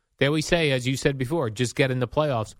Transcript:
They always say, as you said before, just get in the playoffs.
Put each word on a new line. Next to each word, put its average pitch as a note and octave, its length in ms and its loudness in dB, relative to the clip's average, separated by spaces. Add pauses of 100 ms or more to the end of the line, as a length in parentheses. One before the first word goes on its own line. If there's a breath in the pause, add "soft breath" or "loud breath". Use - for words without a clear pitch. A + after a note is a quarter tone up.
(180)
They C3+ 100 2
always D3+ 200 0
say, E3 240 2
as B2+ 160 0
you C3+ 100 0
said C#3 200 0
before, C3 320 -2
just A#2 260 -2
get C3+ 160 2
in B2+ 80 -2
the B2 80 -2
playoffs. C#3 520 -2